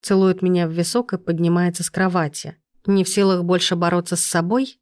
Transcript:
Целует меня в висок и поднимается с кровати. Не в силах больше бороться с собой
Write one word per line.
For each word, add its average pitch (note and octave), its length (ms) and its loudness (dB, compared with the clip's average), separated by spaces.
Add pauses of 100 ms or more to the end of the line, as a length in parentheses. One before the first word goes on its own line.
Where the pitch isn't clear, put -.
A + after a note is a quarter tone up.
Целует F#3+ 380 2
меня F3+ 260 2
в - 20 -4
висок F3 440 -2
и - 40 -6
поднимается E3+ 640 0
с - 60 -6
кровати. F3 680 -4 (280)
Не G3 200 2
в F3+ 40 -4
силах F#3+ 340 2
больше F3 320 0
бороться F3 420 0
с - 40 -2
собой G#3 600 -2